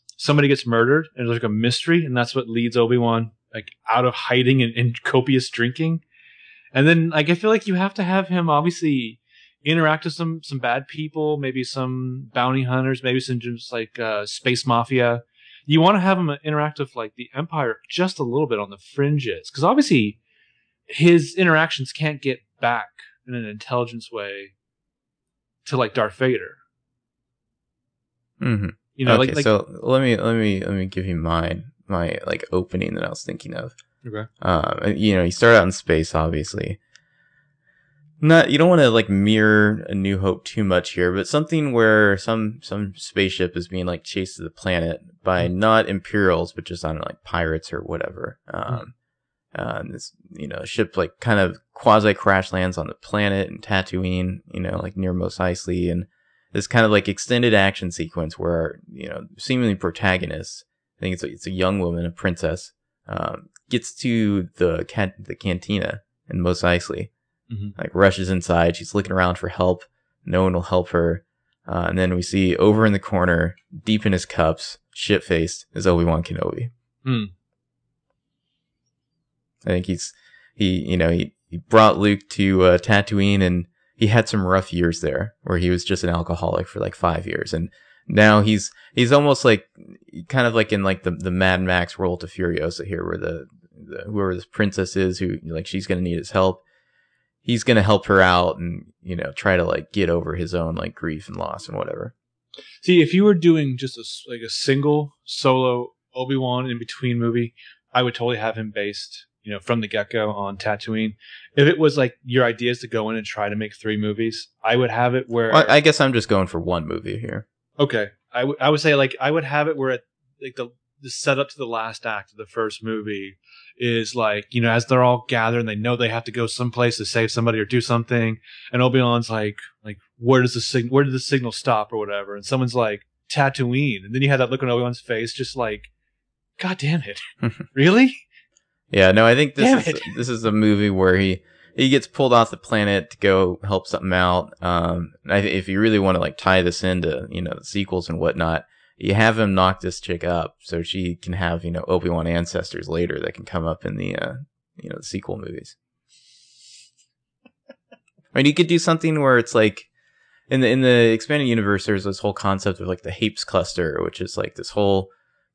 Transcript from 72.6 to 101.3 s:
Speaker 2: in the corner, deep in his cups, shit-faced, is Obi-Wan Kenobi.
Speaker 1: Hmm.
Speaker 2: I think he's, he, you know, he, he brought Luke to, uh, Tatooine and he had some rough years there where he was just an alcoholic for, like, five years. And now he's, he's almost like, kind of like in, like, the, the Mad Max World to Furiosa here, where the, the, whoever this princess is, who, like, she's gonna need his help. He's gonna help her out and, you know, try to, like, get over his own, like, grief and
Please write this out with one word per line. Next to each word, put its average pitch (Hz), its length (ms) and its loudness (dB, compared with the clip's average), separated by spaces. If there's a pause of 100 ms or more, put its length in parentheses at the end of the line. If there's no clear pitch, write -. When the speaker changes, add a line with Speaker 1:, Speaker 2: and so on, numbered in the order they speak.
Speaker 2:
in 107 80 4
the 98 60 0
corner, 87 580 0 (300)
deep 107 180 0
in 101 80 0
his 87 140 -2
cups, - 500 -2 (160)
shit-faced, - 800 -2
is 92 140 -4
Obi-Wan 85 360 2
Kenobi. - 500 -6 (340)
Speaker 1:
Hmm. 120 180 -2 (2500)
Speaker 2:
I 104 60 -2
think 90 160 -2
he's, 87 260 -6 (440)
he, 92 340 0
you 90 80 2
know, 82 120 2
he, - 220 -2 (160)
he 87 80 -10
brought 110 400 6
Luke 101 360 0
to, 95 320 2
uh, 90 120 8
Tatooine 101 640 2
and 90 260 0 (320)
he 110 80 2
had 113 220 4
some 98 180 -2
rough 92 260 0
years 85 280 0
there 80 420 -4
where 92 160 -2
he 87 120 0
was 90 140 0
just 92 200 -4
an 90 60 -2
alcoholic 85 580 -4
for, - 100 -14
like, 95 160 -6
five 85 320 -2
years. - 260 -8
And 82 160 -4 (380)
now 107 360 6
he's, 107 280 0 (240)
he's 123 160 2
almost 143 340 4
like, 110 200 4 (640)
kind 127 180 2
of 113 80 0
like 110 180 2
in, 98 120 0
like, 95 180 -2
the, - 80 -4
the 90 220 -4
Mad 92 300 2
Max 90 360 -2
World 90 220 -2
to 85 80 -12
Furiosa 87 580 -4
here, 87 180 -6
where 85 140 -6
the, 82 280 -8 (300)
the, - 300 -16
whoever 98 300 -4
this 90 100 -12
princess 98 480 -2
is, 92 240 0
who, 92 260 -4
like, 80 220 -8
she's 95 220 -8
gonna 90 120 -2
need 90 180 -2
his - 120 -10
help. 95 320 2 (800)
He's 117 240 -2
gonna 113 180 4
help 104 240 2
her 98 140 6
out 90 380 4
and, 85 260 -8 (180)
you 90 140 -8
know, 71 160 -6
try 95 240 2
to, 87 80 2
like, 80 280 -4
get 98 180 0
over 85 260 -2
his 85 180 -6
own, 82 220 -4
like, 87 180 -8
grief 78 320 -8
and - 100 -14